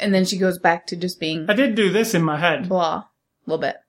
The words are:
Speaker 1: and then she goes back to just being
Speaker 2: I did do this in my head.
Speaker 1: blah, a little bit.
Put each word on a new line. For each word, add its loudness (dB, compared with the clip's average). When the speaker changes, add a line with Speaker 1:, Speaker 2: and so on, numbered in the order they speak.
Speaker 1:
and 2
then 4
she -4
goes 0
back 0
to -8
just -6
being -4
Speaker 2:
I 4
did 2
do 2
this 0
in 4
my 0
head. 0
Speaker 1:
blah, 0
a -10
little -4
bit. -4